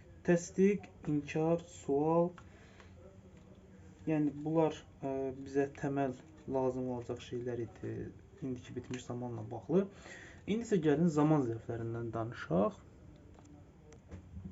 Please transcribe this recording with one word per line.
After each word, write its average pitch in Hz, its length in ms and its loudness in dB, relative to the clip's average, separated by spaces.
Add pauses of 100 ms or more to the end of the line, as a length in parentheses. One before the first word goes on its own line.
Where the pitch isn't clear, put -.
(220)
Təsdiq, 185 640 2 (180)
inkar, 156 640 0
sual. 160 600 2 (1700)
Yəni, 151 300 2
bunlar, 156 420 2 (220)
ə, 135 120 -6 (240)
bizə 135 380 0
təməl 139 420 0 (320)
lazım 131 420 0
olacaq 120 320 -6
şeylər 120 440 -6
idi, 113 280 -10 (460)
indiki 127 380 -8
bitmiş 123 300 -8
zamanla 120 400 -6
bağlı. 139 400 0 (560)
İndi 220 220 -2
isə 214 160 2
gəlin 156 320 6
zaman 151 320 6
zərflərindən 117 680 -4
danışaq. 135 640 0 (1800)